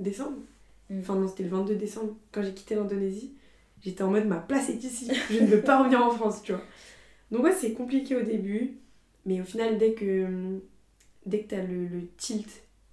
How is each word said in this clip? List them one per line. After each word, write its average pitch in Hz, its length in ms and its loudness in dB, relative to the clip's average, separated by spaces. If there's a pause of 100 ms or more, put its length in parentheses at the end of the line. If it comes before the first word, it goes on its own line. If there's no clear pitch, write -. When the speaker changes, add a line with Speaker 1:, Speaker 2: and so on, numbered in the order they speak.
Speaker 1:
décembre, 233 380 -6 (520)
Speaker 2:
Mm. 190 100 -6
Speaker 1:
enfin 196 160 -4
non, 190 120 2
c'était 190 140 -8
le 180 80 -2
vingt-deux 196 240 0
décembre, 208 400 -4 (180)
quand 208 100 -4
j'ai 196 100 -4
quitté - 240 -6
l'Indonésie, 196 560 -2 (500)
j'étais 185 220 -6
en 190 60 2
mode, 214 160 4
ma 180 120 0
place 269 320 0
est - 140 -6
ici. 247 260 -8 (200)
Je 220 100 4
ne 220 60 8
veux 202 160 8
pas 269 180 6
revenir 254 240 6
en 233 60 6
France, 220 320 0
tu - 100 -4
vois. 180 100 -4 (680)
Donc 233 100 2
ouais, 339 100 6
c'est 262 200 -2
compliqué 262 420 -2
au 240 80 2
début. 208 560 -2 (460)
Mais 185 160 0
au 180 40 -6
final, 220 340 0
dès 220 160 4
que, 190 640 -2 (680)
dès 208 140 0
que 214 80 -10
t'as 196 140 -4
le, 180 240 -4
le 175 200 -8 (100)
tilt, - 460 -8 (300)